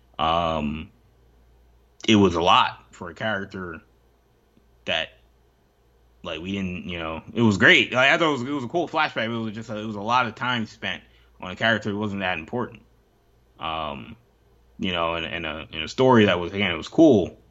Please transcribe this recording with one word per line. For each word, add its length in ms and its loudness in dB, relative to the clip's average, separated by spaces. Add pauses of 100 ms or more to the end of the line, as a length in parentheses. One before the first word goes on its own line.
(180)
um, 720 -2 (1200)
it 80 6
was 200 4
a 40 0
lot 520 2
for 180 -16
a 40 -18
character 680 -8 (1040)
that, 240 -4 (1120)
like, 180 -10
we 120 -8
didn't, 360 -6
you 100 -8
know, 240 -8 (120)
it 80 2
was 160 6
great. 340 6
Like, 180 4
I 80 4
thought 100 2
it 100 2
was, 40 -6
it 100 -6
was 120 -6
a 40 -10
cool 200 -2
flashback, 380 -2
but 80 -6
it 80 -4
was 120 -8
just 160 -12
a, 80 -8
it 60 -8
was 120 -8
a 40 -8
lot 260 0
of 80 -8
time 320 -4
spent 360 -10 (380)
on 100 -10
a 60 -10
character 340 0
that 60 -4
wasn't 240 -4
that 180 -2
important. 440 -8 (760)
Um, 580 -8 (640)
you 140 -4
know, 240 -2
in, 80 -4
in 200 -8
a, 280 -8
in 100 -8
a 60 -8
story 380 6
that 120 4
was, 140 -4
again, 180 -2
it 60 -2
was 120 -10
cool, 480 6 (140)